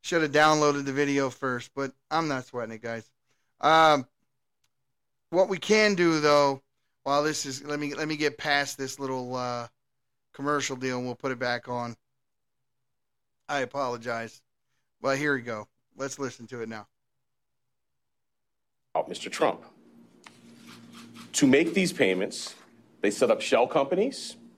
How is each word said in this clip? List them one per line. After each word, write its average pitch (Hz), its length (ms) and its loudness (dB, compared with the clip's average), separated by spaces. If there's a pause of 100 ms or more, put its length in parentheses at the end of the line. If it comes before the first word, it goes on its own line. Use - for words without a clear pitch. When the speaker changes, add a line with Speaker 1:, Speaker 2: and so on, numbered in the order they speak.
Speaker 1:
Should 165 200 0
have 151 100 0
downloaded 147 540 6
the 139 60 -4
video 139 380 0
first, 123 460 -6
but 135 160 -6 (200)
I'm 160 160 0
not 131 180 -4
sweating 113 300 -10
it, 110 60 -18
guys. 117 280 -10 (520)
Um, 156 440 6 (1200)
what 185 180 4
we 190 100 -2
can 208 380 4
do, 165 240 4
though, 147 420 4 (420)
while 143 200 2
this 151 220 -4
is, 139 180 -10
let 147 160 -6
me, 147 140 -6
let 151 140 -4
me 156 100 -4
get 147 200 -2
past 143 400 -2
this 135 220 -8
little, 127 360 -6
uh, 123 320 -6 (680)
commercial 143 420 -2
deal, 127 220 -4
and 123 80 -6
we'll 123 100 -6
put 135 160 -6
it 123 80 -6
back 123 300 -4
on. 120 260 -6 (1500)
I 143 120 -2
apologize. 120 840 -6 (600)
Well, 135 140 0
here 143 200 0
we 123 60 -6
go. 110 260 -10 (280)
Let's 135 240 -8
listen 120 280 -8
to 120 140 -10
it 113 80 -8
now. 107 180 -12 (2000)
Speaker 2:
Oh, - 120 -2
Mister - 220 -12
Trump. - 340 -2 (1700)
To 143 140 4
make 143 260 4
these 185 200 0
payments, 95 640 -2 (440)
they 104 120 2
set 117 200 2
up 107 100 2
shell 117 260 2
companies 180 680 -2 (220)